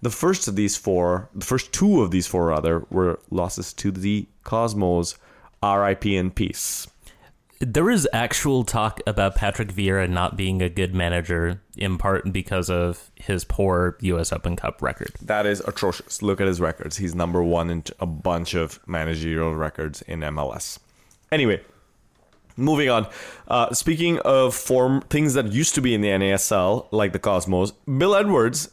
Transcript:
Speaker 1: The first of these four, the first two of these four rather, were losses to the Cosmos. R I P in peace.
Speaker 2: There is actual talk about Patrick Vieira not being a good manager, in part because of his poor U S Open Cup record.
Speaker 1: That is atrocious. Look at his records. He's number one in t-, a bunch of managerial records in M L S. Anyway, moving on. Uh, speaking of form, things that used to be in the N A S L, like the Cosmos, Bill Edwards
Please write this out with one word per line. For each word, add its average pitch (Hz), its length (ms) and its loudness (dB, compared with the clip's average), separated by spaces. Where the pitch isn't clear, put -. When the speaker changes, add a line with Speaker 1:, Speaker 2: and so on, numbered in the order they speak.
Speaker 1:
The 123 100 -2
first 180 360 0
of 98 80 -4
these 101 220 0
four, 90 580 0
the 98 100 -10
first - 280 -4
two 190 280 4
of 92 100 2
these 90 160 2
four 87 180 0
rather, 82 440 0
were 90 300 0
losses 92 420 -4
to - 180 -4
the 101 360 -2
Cosmos. 101 760 0
R 101 220 4
I 98 120 4
P 101 200 0
in 92 160 0
peace. - 560 -6
Speaker 2:
There 143 280 2
is 208 240 2
actual 123 500 0
talk 107 420 -2
about 98 300 2
Patrick 104 320 0
Vieira 95 420 0
not 90 280 0
being 95 240 0
a 90 80 2
good 92 260 -2
manager, 87 680 0
in 95 220 -2
part 98 340 0
because 92 380 -4
of 87 480 -2
his 92 260 -4
poor 90 560 0
U 90 180 0
S 82 140 -2
Open 87 240 -4
Cup - 260 -6
record. - 300 -6
Speaker 1:
That 107 240 0
is 104 220 0
atrocious. - 540 -4
Look 98 180 0
at 98 80 2
his 90 140 0
records. 80 340 -4
He's 90 180 -4
number 87 300 0
one 85 260 2
in 85 120 -4
t-, - 180 -12
a 95 60 -4
bunch 85 480 -2
of 82 340 -2
managerial 80 680 -2
records 78 480 -6
in 80 200 -8
M 76 160 -6
L 69 140 -4
S. - 260 -12
Anyway, 127 280 2
moving 143 340 2
on. 110 180 4
Uh, 120 240 2
speaking 165 460 0
of 131 360 4
form, 131 540 2
things 151 240 2
that 120 180 0
used 135 240 0
to 147 60 0
be 127 120 2
in 107 60 2
the 104 120 2
N 95 100 2
A 98 100 2
S 98 220 0
L, 98 380 2
like 104 200 2
the 92 80 -4
Cosmos, 95 520 0
Bill 165 440 2
Edwards 165 580 2